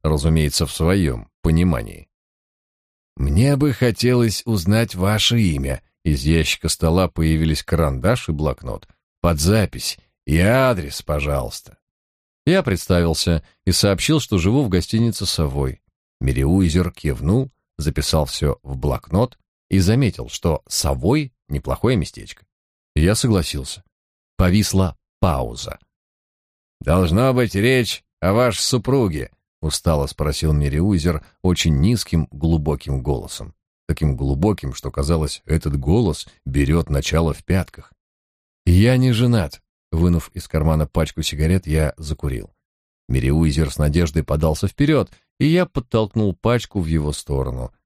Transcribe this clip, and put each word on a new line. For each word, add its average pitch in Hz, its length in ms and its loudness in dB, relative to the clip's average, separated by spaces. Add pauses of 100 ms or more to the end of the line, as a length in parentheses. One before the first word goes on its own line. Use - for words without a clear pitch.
разумеется, 78 640 2
в 71 60 -6
своём 80 580 0 (120)
понимании. 73 680 0 (1080)
"Мне 85 400 2
бы 139 180 2
хотелось 120 720 0
узнать 107 500 0
ваше 104 440 0
имя". 69 420 0 (240)
Из 71 180 0
ящика 80 460 0
стола 85 400 0
появились 80 540 0
карандаш 80 680 -2
и - 20 -4
блокнот. 71 560 -6 (340)
"Под 85 180 2
запись 92 600 0 (260)
и 73 140 0
адрес, 104 640 0
пожалуйста". 71 760 -6 (680)
Я 185 180 4
представился 85 800 0 (220)
и 95 60 2
сообщил, 101 480 2
что - 180 -2
живу 104 260 2
в 113 60 -2
гостинице 104 560 0
"Совой". 69 560 -2 (400)
Мерриуэзер 78 680 2
кивнул, 87 600 -2 (260)
записал 76 480 -2
всё - 380 -2
в 67 140 -10
блокнот 76 600 -4 (320)
и 98 100 2
заметил, 98 500 0
что - 380 -2
"Совой" — 95 640 -2 (160)
неплохое 73 480 -2
местечко. - 480 -8 (500)
Я 85 200 4
согласился. 90 680 -2 (540)
Повисла 95 580 2 (240)
пауза. 64 600 -4 (1000)
"Должно 95 540 2
быть 123 220 0
речь 120 480 0 (180)
о 92 120 2
вашей - 280 0
супруге", 113 680 -2 (300)
устало 76 460 0
спросил 76 460 -2
Мерриуэзер 78 720 0 (160)
очень 85 380 2
низким, 87 520 0
глубоким 73 720 -2
голосом. 65 500 -6 (340)
Таким 73 280 -2
глубоким, 67 580 -2
что, 67 180 -10
казалось, 73 540 -2
этот 78 320 -2
голос 80 500 0 (180)
берёт 71 440 0
начало 76 440 0
в - 100 -12
пятках. - 480 -4 (760)
"Я 104 320 6
не 127 140 2
женат". 113 500 0 (300)
Вынув 85 440 2
из - 120 -12
кармана 78 380 0
пачку 80 380 -4
сигарет, 80 420 0
я 78 320 0
закурил. 71 560 -8 (540)
Мерриуэзер 71 640 2
с - 80 -6
надеждой 76 440 2
подался 78 440 0
вперёд, 143 440 0 (280)
и 135 80 2
я 175 180 2
подтолкнул 110 680 -2
пачку 113 440 -2
в 85 60 -2
его 78 260 0
сторону. 65 640 -6 (120)